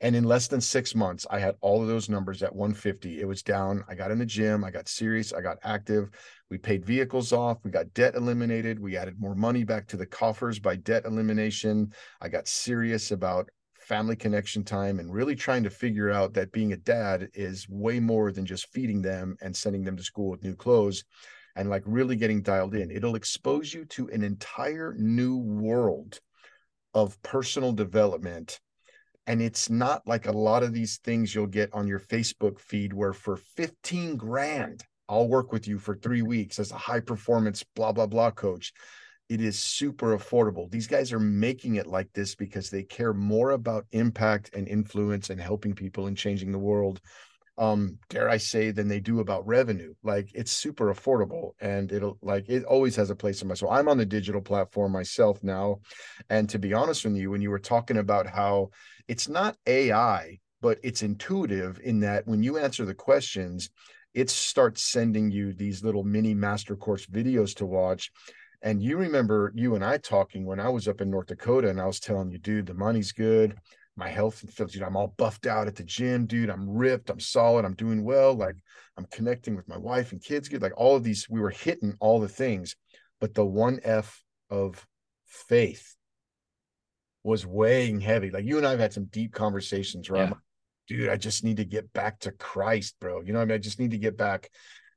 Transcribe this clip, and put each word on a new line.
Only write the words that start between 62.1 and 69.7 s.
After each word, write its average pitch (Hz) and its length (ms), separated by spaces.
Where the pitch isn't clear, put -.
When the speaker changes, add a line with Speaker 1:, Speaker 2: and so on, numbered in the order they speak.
Speaker 1:
when 110 160
you 139 140
answer 131 280
the 95 80
questions, 92 760
it 127 160
starts - 540
sending 107 480
you 101 220
these 95 300
little 104 200
mini 107 300
master 101 420
course 101 300
videos 113 520
to 101 80
watch. 92 460
And 107 180
you 135 160
remember 117 560
you 117 220